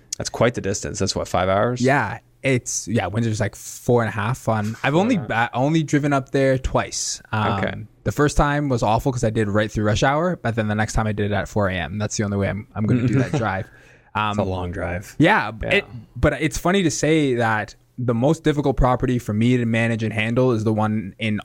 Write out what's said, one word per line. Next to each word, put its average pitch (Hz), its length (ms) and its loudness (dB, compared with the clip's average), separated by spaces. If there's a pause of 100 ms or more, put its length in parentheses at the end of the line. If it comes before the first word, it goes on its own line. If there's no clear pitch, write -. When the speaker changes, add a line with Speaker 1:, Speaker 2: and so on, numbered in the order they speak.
(180)
Speaker 1:
That's - 140 -6
quite 123 240 2
the 98 60 -4
distance. - 360 -4
That's 95 180 0
what, 82 120 -4
five 92 200 0
hours? 113 340 2
Speaker 2:
Yeah, 120 380 2 (240)
it's, - 440 -2
yeah, 101 200 0
Windsor's, 107 320 -2
like, 101 160 -4
four - 460 0
and 110 80 -2
a - 20 -4
half 110 380 -4
on, 110 340 -2
I've 139 120 2
only, 220 200 2
Speaker 1:
Four 143 100 -2
and 110 60 -8
a 110 40 -2
half. 117 180 2
Speaker 2:
uh, - 40 -4
only 151 260 2
driven 147 300 0
up 135 180 -2
there 135 260 2
twice. - 640 -4 (100)
Um, 107 280 0
Speaker 1:
Okay. 98 140 -2 (300)
Speaker 2:
the 110 80 -2
first 147 260 2
time 147 320 2
was 123 140 0
awful 117 280 2
'cause 123 120 -4
I 113 60 2
did 110 180 0
right 104 240 0
through 107 140 -2
rush 104 180 2
hour, 160 380 0
but 113 140 -2
then 110 120 0
the 104 80 0
next 107 180 -2
time 110 140 0
I 110 40 0
did 101 200 -2
it 101 40 0
at 95 120 -2
four 101 220 0
A 92 60 -2
M. 85 220 -6
That's 107 200 -4
the 113 60 -2
only 101 140 -2
way 98 120 0
I'm, 101 260 -6
I'm 107 100 -2
gonna 123 220 2
do - 80 2
Speaker 1:
<laughs> 135 40 4
Speaker 2:
that 92 140 0
drive. 110 320 -2 (500)
Um, 92 160 0
Speaker 1:
It's 104 80 -2
a 98 40 0
long 92 280 -4
drive. 90 480 -8
Speaker 2:
Yeah, 160 320 4
b- 110 160 -10
Speaker 1:
Yeah. 175 100 0
Speaker 2:
it, 196 80 -2 (300)
but 143 260 2
it's 156 160 -2
funny 190 260 0
to 151 80 2
say 147 440 2
that 110 400 -2 (280)
the 117 120 2
most 147 280 2
difficult 143 340 2
property 123 420 2
for - 120 -4
me 117 260 4
to 120 80 0
manage 113 360 0
and 110 100 -2
handle 117 420 2
is 107 100 0
the 110 100 2
one 107 460 0
in 107 260 -2